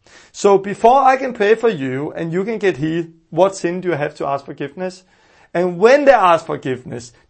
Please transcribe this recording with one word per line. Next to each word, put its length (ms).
So 260
before 440
I 160
can 160
pray 220
for 140
you 420
and 200
you 120
can 160
get 180
healed, 300
what 240
sin 260
do 80
you 60
have 200
to 120
ask 180
forgiveness? 580
And 260
when 260
they 60
ask 340
forgiveness, 640